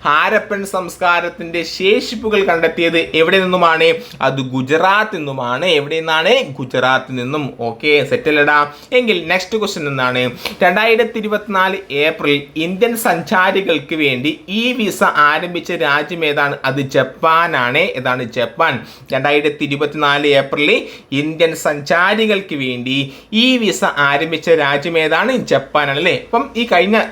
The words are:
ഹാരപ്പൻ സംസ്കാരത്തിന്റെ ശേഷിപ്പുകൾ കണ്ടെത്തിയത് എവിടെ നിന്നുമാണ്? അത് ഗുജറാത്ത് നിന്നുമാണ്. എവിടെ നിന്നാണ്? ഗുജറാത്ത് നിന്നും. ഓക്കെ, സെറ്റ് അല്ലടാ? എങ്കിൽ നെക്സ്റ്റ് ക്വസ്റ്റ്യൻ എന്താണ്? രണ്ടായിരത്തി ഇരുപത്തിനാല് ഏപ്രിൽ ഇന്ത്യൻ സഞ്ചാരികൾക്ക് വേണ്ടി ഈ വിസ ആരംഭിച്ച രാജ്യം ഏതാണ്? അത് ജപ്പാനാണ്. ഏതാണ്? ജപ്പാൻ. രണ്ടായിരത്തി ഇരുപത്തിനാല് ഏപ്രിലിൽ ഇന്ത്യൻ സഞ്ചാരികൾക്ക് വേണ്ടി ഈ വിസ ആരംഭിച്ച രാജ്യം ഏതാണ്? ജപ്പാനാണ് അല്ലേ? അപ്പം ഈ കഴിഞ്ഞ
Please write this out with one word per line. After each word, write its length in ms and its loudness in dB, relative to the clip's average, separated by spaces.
ഹാരപ്പൻ 540 2
സംസ്കാരത്തിന്റെ 840 -2
ശേഷിപ്പുകൾ 640 0
കണ്ടെത്തിയത് 480 2
എവിടെ 240 4
നിന്നുമാണ്? 440 4
അത് 140 0
ഗുജറാത്ത് 680 0
നിന്നുമാണ്. 480 -4
എവിടെ 220 -4
നിന്നാണ്? 340 2
ഗുജറാത്ത് 600 0
നിന്നും. 260 -4
ഓക്കെ, 240 0
സെറ്റ് 220 0
അല്ലടാ? 260 4
എങ്കിൽ 200 0
നെക്സ്റ്റ് 300 -2
ക്വസ്റ്റ്യൻ 300 -6
എന്താണ്? 300 0
രണ്ടായിരത്തി 580 2
ഇരുപത്തിനാല് 580 -2
ഏപ്രിൽ 340 0
ഇന്ത്യൻ 280 0
സഞ്ചാരികൾക്ക് 960 0
വേണ്ടി 300 0
ഈ 40 -2
വിസ 200 -2
ആരംഭിച്ച 400 -4
രാജ്യം 460 -2
ഏതാണ്? 240 0
അത് 120 -2
ജപ്പാനാണ്. 880 2
ഏതാണ്? 240 -2
ജപ്പാൻ. 380 0
രണ്ടായിരത്തി 560 0
ഇരുപത്തിനാല് 580 0
ഏപ്രിലിൽ 400 0
ഇന്ത്യൻ 320 0
സഞ്ചാരികൾക്ക് 1000 0
വേണ്ടി 340 -4
ഈ 20 4
വിസ 200 0
ആരംഭിച്ച 380 -2
രാജ്യം 320 0
ഏതാണ്? 260 0
ജപ്പാനാണ് 520 0
അല്ലേ? 140 2
അപ്പം 180 0
ഈ 120 0
കഴിഞ്ഞ 260 4